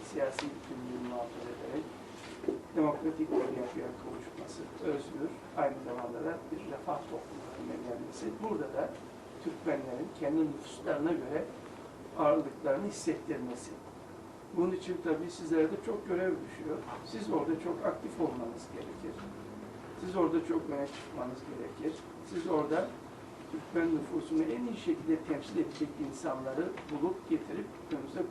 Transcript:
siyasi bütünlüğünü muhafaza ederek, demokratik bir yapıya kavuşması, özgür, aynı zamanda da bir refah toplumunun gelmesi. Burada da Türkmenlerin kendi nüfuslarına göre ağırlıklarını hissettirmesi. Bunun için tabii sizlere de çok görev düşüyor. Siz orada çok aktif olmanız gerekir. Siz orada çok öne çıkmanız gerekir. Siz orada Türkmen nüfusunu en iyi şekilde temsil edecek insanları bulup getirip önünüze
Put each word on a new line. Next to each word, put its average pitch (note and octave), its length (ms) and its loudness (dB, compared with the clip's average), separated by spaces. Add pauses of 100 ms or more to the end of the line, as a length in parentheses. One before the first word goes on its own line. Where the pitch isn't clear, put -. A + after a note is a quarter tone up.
siyasi C#3 500 2
bütünlüğünü B2 560 -6
muhafaza - 460 -4
ederek, - 280 -2 (920)
demokratik D#3 560 4
bir - 300 4
yapıya - 260 -2 (140)
kavuşması, - 600 -8 (220)
özgür, D3+ 460 0 (280)
aynı C#3 180 4 (100)
zamanda A#2+ 400 -4
da - 120 0 (140)
bir A3+ 200 -4
refah - 280 -2 (120)
toplumunun - 760 -6
gelmesi. - 380 -6 (180)
Burada - 300 0
da - 160 2 (540)
Türkmenlerin C#3 640 0 (100)
kendi D#3 280 6
nüfuslarına D3 640 2
göre D3+ 320 2 (760)
ağırlıklarını D3 680 6
hissettirmesi. - 840 -2 (840)
Bunun F3+ 140 6
için F#3 320 0
tabii E3 280 2
sizlere D#3+ 400 6
de G3 40 0 (100)
çok A3+ 220 0
görev F#3 240 4 (140)
düşüyor. - 320 -4 (280)
Siz G#2+ 280 -2
orada D#3+ 260 4
çok - 260 0
aktif - 340 0
olmanız B2+ 540 0
gerekir. - 420 -6 (840)
Siz F#3 140 -2
orada E3 300 6
çok E3 240 2
öne C#3 180 0
çıkmanız - 540 -6 (100)
gerekir. - 480 -4 (260)
Siz F3 220 -2
orada D#3 400 4 (640)
Türkmen E3 440 4
nüfusunu D#3+ 480 2
en B3 240 2
iyi G#3+ 100 -2
şekilde D#3+ 420 4
temsil - 380 -2
edecek D3+ 320 2 (200)
insanları C3+ 540 0 (280)
bulup D3+ 380 0
getirip - 360 2 (260)
önünüze D3 400 -2